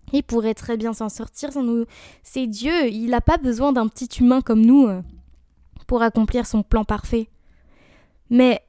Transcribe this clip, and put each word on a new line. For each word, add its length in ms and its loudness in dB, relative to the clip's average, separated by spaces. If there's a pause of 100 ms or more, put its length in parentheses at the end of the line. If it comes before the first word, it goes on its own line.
(120)
Il 120 0
pourrait 320 -2
très 200 -8
bien 160 -6
s'en 160 -8
sortir 460 -12
sans 100 -4
nous. 220 -2 (380)
C'est 240 -6
Dieu, 420 -2
il 220 -6
n'a 100 0
pas 160 2
besoin 340 -2
d'un 160 0
petit 220 -12 (100)
humain 220 4
comme 240 2
nous, 220 8
euh, 140 -6 (840)
pour 140 0
accomplir 440 0
son 180 -2
plan 200 0
parfait. 460 -4 (1000)
Mais 400 4